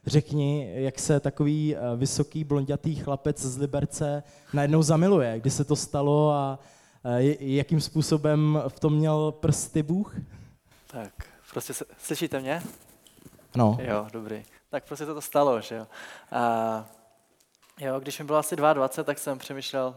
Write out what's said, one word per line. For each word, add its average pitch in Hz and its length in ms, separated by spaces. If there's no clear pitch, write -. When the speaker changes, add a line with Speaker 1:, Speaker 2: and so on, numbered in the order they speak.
Speaker 1:
řekni, 143 680
jak 131 260
se 147 200
takový, 151 560
eh, 76 40
vysoký 143 480
blonďatý 143 520
chlapec 147 460
z 127 160
Liberce 143 680
najednou 143 280
zamiluje, 156 580
kdy 123 100
se 147 140
to 147 120
stalo 147 560
a, 139 280
eh, 123 180
j-, 139 340
jakým 143 260
způsobem 151 840
v - 120
tom 151 160
měl 156 360
prsty 151 520
Bůh? 175 320
Speaker 2:
Tak, 113 200
prostě 139 220
se-, 151 120
slyšíte 151 420
mě? 143 240
Speaker 1:
Ano. 117 280
Speaker 2:
Jo, 107 320
dobrý. 107 300
Tak 139 160
prostě 151 200
se 156 80
to 147 80
stalo, 139 400
že 113 140
jo. 110 120
A 113 540
jo, 135 200
když 135 200
mi 156 60
bylo 151 120
asi 151 180
dvacet 151 200
dva, 135 120
tak 147 160
jsem 139 180
přemýšlel, 131 600